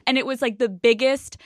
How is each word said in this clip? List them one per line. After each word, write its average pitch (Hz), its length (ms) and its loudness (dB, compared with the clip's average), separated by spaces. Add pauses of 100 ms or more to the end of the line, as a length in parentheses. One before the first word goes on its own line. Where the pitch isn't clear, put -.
And 262 140 2
it 247 80 -2
was, 269 160 -4
like, 226 160 -4
the 240 100 2
biggest 233 760 0